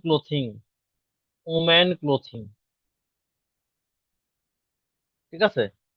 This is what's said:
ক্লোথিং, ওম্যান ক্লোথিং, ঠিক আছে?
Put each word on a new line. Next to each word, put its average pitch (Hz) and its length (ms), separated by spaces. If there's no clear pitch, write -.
ক্লোথিং, 147 420
ওম্যান 165 420
ক্লোথিং, 135 400
ঠিক 170 160
আছে? 123 160